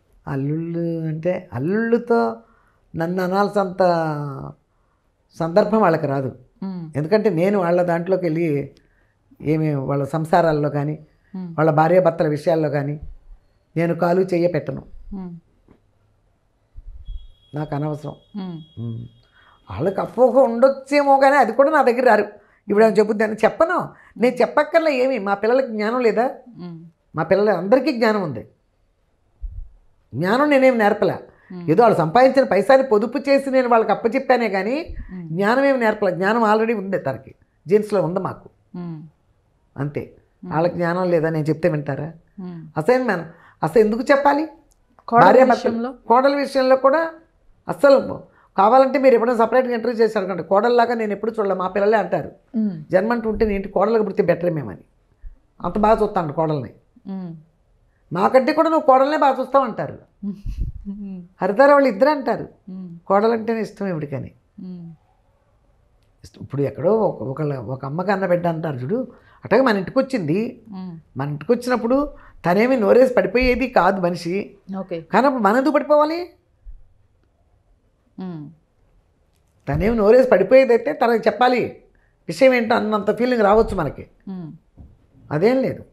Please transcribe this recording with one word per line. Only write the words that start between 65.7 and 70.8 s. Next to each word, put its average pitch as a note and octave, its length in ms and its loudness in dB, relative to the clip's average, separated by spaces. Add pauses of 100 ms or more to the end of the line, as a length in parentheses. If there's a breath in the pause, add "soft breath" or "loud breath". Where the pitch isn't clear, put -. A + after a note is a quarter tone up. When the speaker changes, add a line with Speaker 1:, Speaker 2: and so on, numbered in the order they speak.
Speaker 1:
ఇప్పుడు C#3 200 -6
ఎక్కడో D3 340 -2
ఒక, F3+ 280 -2
ఒకళ్ళ, C#3 320 -6
ఒక B2+ 300 -10
అమ్మకి F3 260 -4
అన్న F#3+ 140 -2
బిడ్డ F3 220 0
అంటారు D#3+ 300 -4
చూడు, G3+ 300 -6 (380 soft breath)
అట్లాగే A#3 180 2
మన A3 140 0
ఇంటికి F#3+ 220 -4
వచ్చింది. A3+ 720 -4
Speaker 2:
మ్మ్. F#3 500 -14